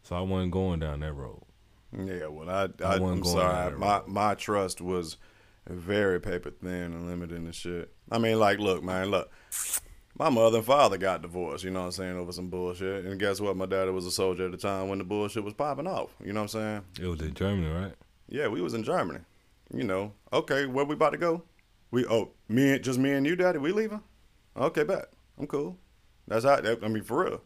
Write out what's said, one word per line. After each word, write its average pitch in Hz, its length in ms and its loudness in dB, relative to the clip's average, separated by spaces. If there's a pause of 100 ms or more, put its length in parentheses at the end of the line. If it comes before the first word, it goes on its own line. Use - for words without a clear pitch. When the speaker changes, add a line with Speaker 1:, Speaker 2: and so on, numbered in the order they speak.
Speaker 1:
So 87 140 -8
I 87 40 -2
wasn't 92 320 0
going 90 280 0
down 76 200 -4
that 76 120 -4
road. 67 300 -12 (540)
Speaker 2:
Yeah, 92 300 -6
well, 78 240 -10
I, 98 140 2 (200)
Speaker 1:
I 98 120 4
Speaker 2:
I, - 20 2
Speaker 1:
wasn't 92 120 2
Speaker 2:
I'm 90 100 0
Speaker 1:
going 87 160 2
Speaker 2:
sorry. 90 180 4
Speaker 1:
down 90 180 0
that - 60 -8
Speaker 2:
My, 98 200 4
Speaker 1:
road. - 100 -6
Speaker 2:
my 101 260 2
trust 98 460 -2
was 87 360 -4 (500)
very 90 540 2
paper 90 300 -4
thin 90 420 -6
and 85 160 -8
limited 87 300 -6
and 82 160 -8
shit. 87 380 -8 (180)
I 113 80 0
mean, 113 200 4
like, 101 200 6
look, 92 240 2
man, 92 280 -2
look. 92 200 0 (840)
My 160 120 2
mother 113 300 6
and 110 80 -2
father 131 300 6
got 90 260 0
divorced, 87 420 -6
you 92 60 -4
know 92 100 -2
what 90 60 -2
I'm 90 60 -6
saying, 92 240 -6
over 87 140 -6
some 90 180 -8
bullshit. 90 560 -4
And 98 140 -6
guess 98 220 2
what? 98 160 0
My 95 100 -2
daddy 95 240 2
was 92 160 -2
a 90 60 -4
soldier 92 320 0
at 90 80 -4
the 90 40 -10
time 98 320 -2
when 98 100 -4
the 95 60 -6
bullshit 104 380 -2
was 104 120 -8
popping 143 340 -4
off, 156 220 -4 (140)
you 101 80 -6
know 107 100 -2
what 104 120 -6
I'm 110 60 -2
saying? 107 220 -4 (180)
Speaker 1:
It 92 80 -6
was 80 120 -4
in 76 140 -6
Germany, 92 340 0
right? 87 260 -4 (340)
Speaker 2:
Yeah, 139 180 -2
we 123 160 0
was 156 120 -2
in 110 100 -2
Germany. 117 340 -2 (540)
You 127 100 -4
know, 101 300 -2 (200)
okay, 143 340 2
where 135 180 0
we 147 100 -2
about 151 160 4
to 143 80 -6
go? 170 240 0 (480)
We, 123 160 2
oh, 110 240 2 (180)
me 135 260 4
and, 120 100 -2
just 131 160 0
me 135 100 2
and 139 160 2
you, 170 80 2
daddy, 180 240 2
we 151 140 0
leaving? 214 300 -2 (540)
Okay, 147 280 2
bet. 180 240 -2 (280)
I'm 143 120 -8
cool. 156 300 -4 (500)
That's 113 160 0
how, 139 160 8
that, 110 240 0
I 107 40 0
mean, 107 140 0
for 147 220 0
real. - 220 -4